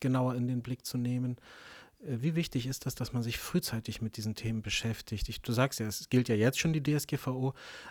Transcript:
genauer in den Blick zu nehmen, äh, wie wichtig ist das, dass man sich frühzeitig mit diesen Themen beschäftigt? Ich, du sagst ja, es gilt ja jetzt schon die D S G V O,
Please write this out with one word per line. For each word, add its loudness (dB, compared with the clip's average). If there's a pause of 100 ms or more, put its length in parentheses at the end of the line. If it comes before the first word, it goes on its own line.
genauer 4
in 0
den 0
Blick -6
zu -2
nehmen, 0 (640)
äh, -2
wie 0
wichtig 0
ist -4
das, 0
dass -4
man 2
sich -2
frühzeitig -2
mit -4
diesen -2
Themen 0
beschäftigt? -2
Ich, -8
du -4
sagst 2
ja, 0
es -6
gilt 6
ja 6
jetzt 4
schon 2
die 2
D 4
S 0
G 0
V -4
O, 0 (380)